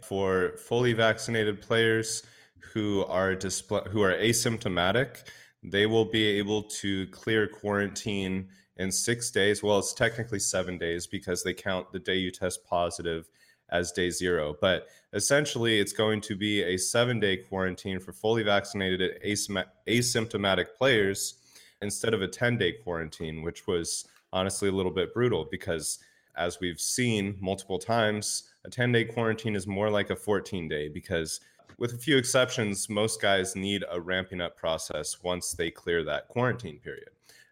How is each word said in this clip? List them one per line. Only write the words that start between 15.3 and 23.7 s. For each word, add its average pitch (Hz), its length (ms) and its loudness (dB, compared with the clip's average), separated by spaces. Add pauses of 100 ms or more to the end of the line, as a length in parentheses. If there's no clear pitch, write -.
it's 101 140 2
going 110 300 2
to 104 140 -6
be 104 260 0
a 92 160 0
seven-day 110 600 2 (100)
quarantine 92 520 -4
for 87 120 -12
fully 110 300 2
vaccinated 95 800 2
asym-, 98 420 -2 (220)
asymptomatic 110 840 2 (100)
players 107 560 4 (480)
instead 110 320 -2
of 98 80 0
a 95 60 0
ten-day 107 560 0
quarantine, 80 580 -6
which 82 240 -8
was 87 400 -2 (260)